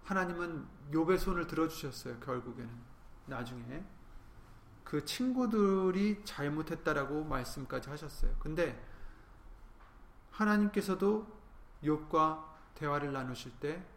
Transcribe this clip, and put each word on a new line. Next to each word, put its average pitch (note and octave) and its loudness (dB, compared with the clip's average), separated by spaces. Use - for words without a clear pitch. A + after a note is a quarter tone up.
하나님은 F3 -2
욥의 D#3+ 6
손을 F3 2
들어주셨어요. D3 -2
결국에는 A#2+ -4
나중에 B2 -8
그 D3 0
친구들이 G#3 4
잘못했다라고 D3+ 0
말씀까지 C3 -4
하셨어요. - 2
근데 D#3 0
하나님께서도 G#3 2
욥과 D#3 2
대화를 C#3+ -2
나누실 B2+ -6
때 D#3+ -4